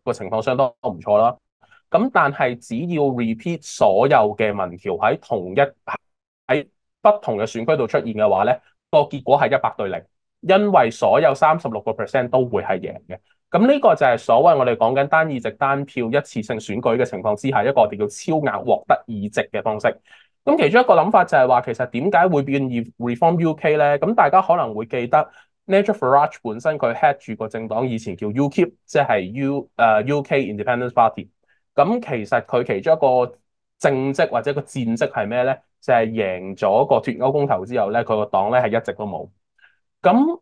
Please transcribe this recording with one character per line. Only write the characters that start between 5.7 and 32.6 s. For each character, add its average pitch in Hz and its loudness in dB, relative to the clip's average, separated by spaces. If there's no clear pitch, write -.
喺 143 -2
不 - 6
同 110 -4
嘅 104 -2
選 113 -6
區 156 0
度 120 -2
出 151 -2
現 113 -4
嘅 107 2
話 95 2
咧， - 0
個 156 4
結 143 -4
果 135 2
係 131 0
一 - -2
百 110 -4
對 101 -6
零， 85 -8
因 196 2
為 127 4
所 110 2
有 151 2
三 160 2
十 143 -10
六 110 -8
個 113 -6
percent 120 -4
都 131 2
會 104 -4
係 95 -4
贏 82 -10
嘅。 87 -14
咁 175 2
呢 277 4
個 208 4
就 147 0
係 120 2
所 113 2
謂 156 6
我 131 2
哋 120 0
講 117 0
緊 139 0
單 160 2
議 135 -6
席 117 -6
單 139 -2
票 123 -6
一 131 0
次 110 -10
性 110 -6
選 104 -8
舉 120 0
嘅 123 0
情 101 -6
況 107 -2
之 135 -6
下， 113 0
一 131 0
個 131 2
我 107 4
哋 101 -10
叫 104 -2
超 156 -4
額 120 -4
獲 107 0
得 - 2
議 107 -8
席 104 -6
嘅 101 -6
方 107 -4
式。 120 -2
咁 294 2
其 - 2
中 233 4
一 254 2
個 214 4
諗 170 4
法 185 4
就 170 0
係 127 4
話， 127 4
其 120 -8
實 123 -4
點 151 -2
解 175 4
會 147 2
變 139 -2
Reform 120 -2
U 160 0
K 156 0
呢？ 147 2
咁 190 0
大 180 4
家 185 4
可 180 2
能 123 -4
會 110 -6
記 123 -6
得 151 2
Nigel 196 2
Farage 143 2
本 113 -8
身 156 -2
佢 117 0
head 139 0
住 - -12
個 110 -8
政 113 -10
黨 113 -4
以 117 -4
前 104 -8
叫 107 -8
U 135 0
kip， 175 0
即 - 0
係 110 0
U-， 139 -4
呃 110 4
，U 143 -2
K 139 -2
Independence 120 -4
Party。 113 0
咁 196 2
其 127 -6
實 120 -2
佢 123 -2